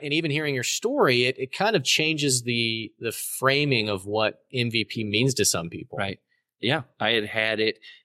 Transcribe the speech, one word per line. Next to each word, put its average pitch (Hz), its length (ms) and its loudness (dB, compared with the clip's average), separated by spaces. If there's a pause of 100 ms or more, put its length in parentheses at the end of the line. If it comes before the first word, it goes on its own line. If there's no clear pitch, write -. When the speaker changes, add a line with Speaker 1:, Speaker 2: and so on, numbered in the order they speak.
Speaker 1:
And 147 120 -6
even 165 160 0
hearing 147 240 0
your 123 120 -2
story, 185 580 2
it, 127 160 0
it 131 140 -6
kind 208 220 0
of 139 100 2
changes 147 580 2
the, 113 560 -2
the 110 140 -4
framing 135 760 2
of 95 160 -2
what 107 380 0 (100)
M 120 160 0
V 110 140 0
P 110 220 -6
means 117 300 2
to 101 100 2
some 85 240 -2
people. 85 280 -12
Speaker 2:
Right. 98 220 -6 (420)
Yeah, 139 200 0 (180)
I 107 120 0
had 110 140 2
had 110 360 -2
it. 110 180 0 (260)